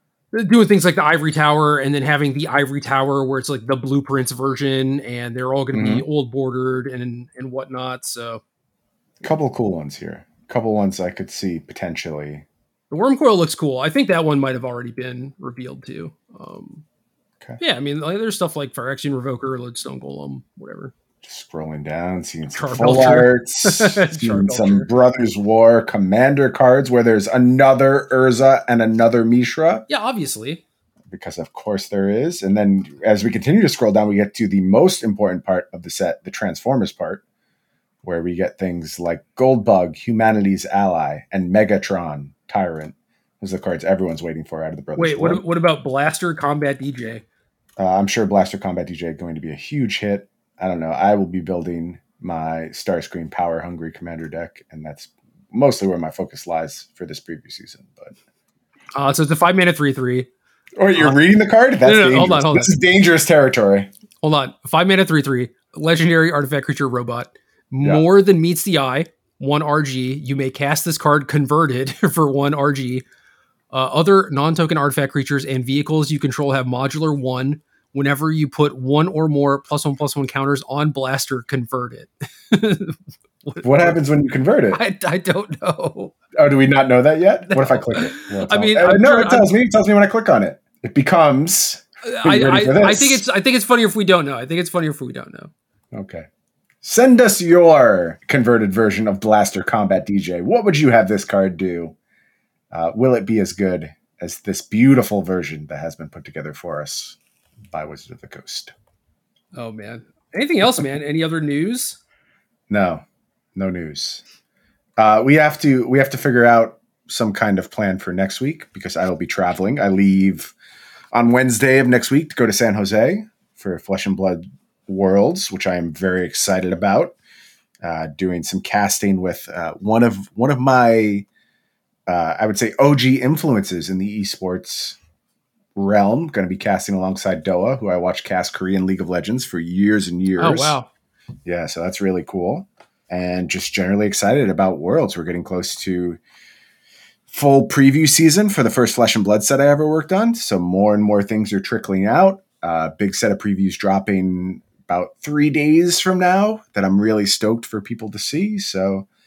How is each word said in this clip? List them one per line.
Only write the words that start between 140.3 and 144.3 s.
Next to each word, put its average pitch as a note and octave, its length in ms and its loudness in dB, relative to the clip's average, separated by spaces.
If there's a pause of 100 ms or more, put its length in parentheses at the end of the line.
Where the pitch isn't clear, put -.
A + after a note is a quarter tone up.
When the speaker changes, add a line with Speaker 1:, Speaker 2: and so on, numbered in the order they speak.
Speaker 1:
Oh, E2 80 2
wow. C3+ 380 -2 (560)
Speaker 2:
Yeah, F2 180 -6
so D#2+ 180 -10
that's F#2+ 200 -6
really F#2 200 0
cool. G2 460 -6 (400)
And F2+ 400 -4
just - 240 -6
generally G2+ 340 0
excited G#2 440 0